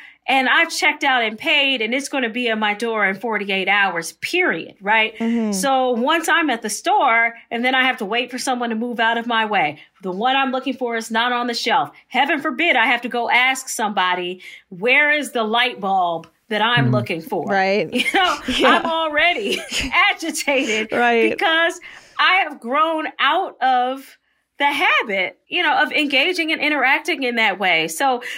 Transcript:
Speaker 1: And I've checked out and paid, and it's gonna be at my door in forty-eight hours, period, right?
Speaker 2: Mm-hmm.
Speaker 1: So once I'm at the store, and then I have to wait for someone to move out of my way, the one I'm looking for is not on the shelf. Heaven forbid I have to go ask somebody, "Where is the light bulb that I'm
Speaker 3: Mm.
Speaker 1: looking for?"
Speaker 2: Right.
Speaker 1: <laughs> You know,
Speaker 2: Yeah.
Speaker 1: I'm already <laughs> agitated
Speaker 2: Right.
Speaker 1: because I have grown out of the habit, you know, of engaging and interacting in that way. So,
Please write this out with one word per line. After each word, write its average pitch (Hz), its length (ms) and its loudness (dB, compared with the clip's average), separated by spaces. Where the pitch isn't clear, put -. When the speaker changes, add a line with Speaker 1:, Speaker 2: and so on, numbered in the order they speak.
Speaker 1:
And 262 200 2
I've 285 220 4
checked 285 340 -2
out 262 200 2
and 214 140 -4
paid, 277 440 0
and 226 140 -2
it's 277 120 -4
gonna 254 220 -2
be 240 180 -4
at 220 100 0
my 208 180 0
door 220 320 -2
in 196 80 -2
forty-eight 196 520 -4
hours, 190 460 0
period, 294 680 -4
right? 214 380 0
Speaker 2:
Mm-hmm. 226 340 0
Speaker 1:
So 254 400 2
once 302 380 0
I'm 320 220 2
at 233 100 -4
the - 80 -6
store, 233 640 2
and 233 160 -4
then 262 80 2
I 254 100 4
have 254 140 0
to 226 80 -6
wait 240 240 -2
for 254 80 -8
someone 240 320 -2
to 226 60 -2
move 233 240 -4
out 233 180 2
of 233 80 -4
my 226 200 0
way, 208 340 0
the 185 80 -4
one 240 240 0
I'm 269 160 0
looking 262 240 -4
for 233 200 -4
is 226 140 -6
not 226 220 0
on 240 160 -2
the 233 80 -4
shelf. 180 340 0
Heaven 277 320 0
forbid 311 360 0
I 226 100 4
have 240 160 0
to 240 80 -8
go 233 220 -4
ask 262 360 2
somebody, 185 720 -2
"Where 262 420 2
is 294 200 -2
the 233 120 -2
light 233 360 0
bulb 180 480 0
that 208 120 -2
I'm 240 280 2
Speaker 3:
Mm. - 20 2
Speaker 1:
looking 202 300 -2
for?" 170 240 -6
Speaker 2:
Right. 196 440 0
Speaker 1:
<laughs> - 20 -16
You 247 220 -2
know, 349 240 2
Speaker 2:
Yeah. 254 300 4
Speaker 1:
I'm 339 80 -2
already 320 760 0
<laughs> 262 100 -6
agitated 285 1000 0
Speaker 2:
Right. 233 400 2
Speaker 1:
because 330 500 0
I 349 280 4
have 285 120 -12
grown 311 480 0
out 311 400 0
of 254 600 0
the 285 120 2
habit, 285 760 0
you 339 160 -2
know, 294 180 2
of 285 100 0
engaging 311 600 0
and 311 100 -2
interacting 294 640 0
in 240 120 -2
that 214 220 2
way. 165 300 2
So, 254 340 0